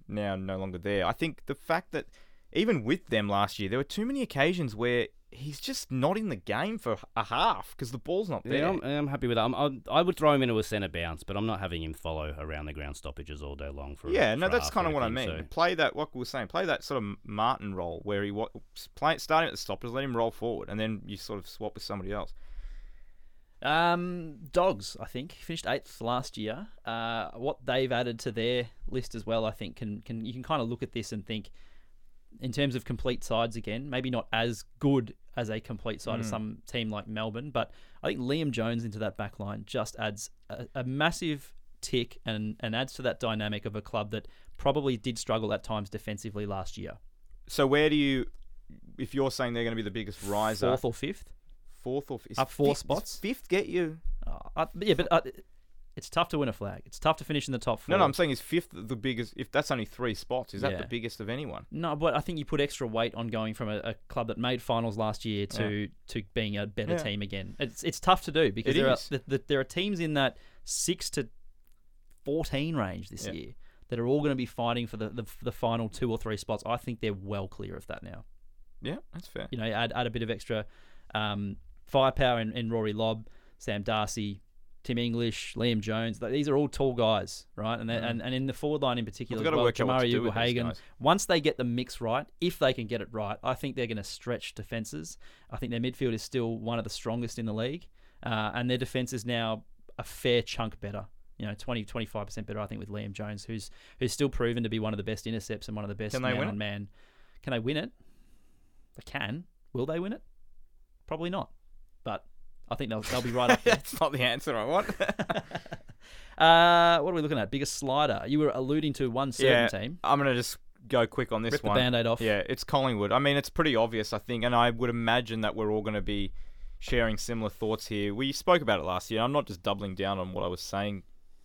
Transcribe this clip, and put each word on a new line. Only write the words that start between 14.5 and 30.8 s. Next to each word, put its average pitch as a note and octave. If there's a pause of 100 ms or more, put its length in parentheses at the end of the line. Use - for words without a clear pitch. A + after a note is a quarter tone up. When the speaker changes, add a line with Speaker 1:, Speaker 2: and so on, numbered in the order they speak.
Speaker 1:
that's A#3+
Speaker 2:
half -
or -
Speaker 1:
kinda E3
what C#3
I A2+
Speaker 2:
anything, A#2
Speaker 1:
mean. D#2+
Speaker 2:
so. E2
Speaker 1:
Play F3
that, D#3
what D3+
we B2+
were B2
saying, A#2+
play F#3
that D#3
sort B2+
of G2+
Martin G#2
role E2+
where G2+
he G2+
wa-, G#2 (280)
s-, -
play, D3+
start D#3+
him D#3
at -
the G3+
stoppers, A2+
let C3+
him C3
roll A2+
forward, A2+
and G#2
then A2
you G2+
sort G#2
of -
swap -
with G#2+
somebody F#2
else. G#2 (1300)
Speaker 3:
Um, E3+ (160)
Dogs, F3
I A2+
think, C3+
finished -
eighth -
last B2
year. A#2+ (180)
Uh, A2+
what B2+
they've C3
added A#2+
to B2
their A#2 (220)
list B2+
as A2
well, A2+
I A2
think, -
can, G#2
can, A2+
you A#2+
can B2+
kinda D3
look A#2